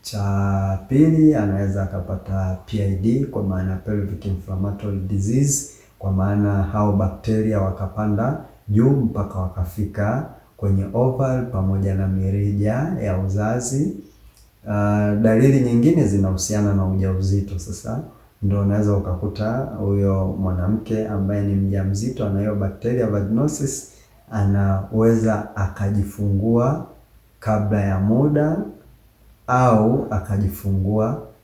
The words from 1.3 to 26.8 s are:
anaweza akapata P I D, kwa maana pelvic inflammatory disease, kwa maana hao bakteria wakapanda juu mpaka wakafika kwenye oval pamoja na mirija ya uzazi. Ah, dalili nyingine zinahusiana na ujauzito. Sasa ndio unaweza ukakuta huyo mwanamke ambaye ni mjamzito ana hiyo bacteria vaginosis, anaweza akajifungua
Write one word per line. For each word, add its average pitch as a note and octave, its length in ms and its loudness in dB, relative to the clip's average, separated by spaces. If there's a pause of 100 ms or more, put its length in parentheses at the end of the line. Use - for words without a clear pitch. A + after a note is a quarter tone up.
anaweza G2 480 0
akapata F#2 800 -4
P G#2+ 180 -4
I G2 120 0
D, A#2 300 0
kwa - 180 -6
maana F#2 320 -2
pelvic G2 500 -6
inflammatory G2 720 -4
disease, G2+ 720 0 (280)
kwa F#2+ 120 -2
maana G2 520 0
hao G#2 300 0
bakteria G#2+ 680 0
wakapanda G#2 760 -2 (320)
juu A2+ 200 4
mpaka G#2 500 -2
wakafika G#2 840 -4 (320)
kwenye G2 360 0
oval B2+ 520 0
pamoja G2 500 0
na F#2+ 120 0
mirija G2+ 680 0 (280)
ya F#2+ 180 -2
uzazi. A2+ 720 -2 (760)
Ah, G#2 520 2
dalili B2 400 6
nyingine B2 460 4
zinahusiana G2 680 0
na F#2+ 120 2
ujauzito. F#2+ 760 0
Sasa A2 400 -8 (420)
ndio G2+ 200 2
unaweza G2+ 360 2
ukakuta G#2 600 -2
huyo G2 800 0
mwanamke G2+ 680 -2
ambaye G2+ 340 0
ni G2+ 140 0
mjamzito G2 720 -2
ana G2 120 0
hiyo G#2 160 -2
bacteria A2 520 -2
vaginosis, A2+ 840 -2 (400)
anaweza G#2 1200 2
akajifungua G#2 1300 0 (540)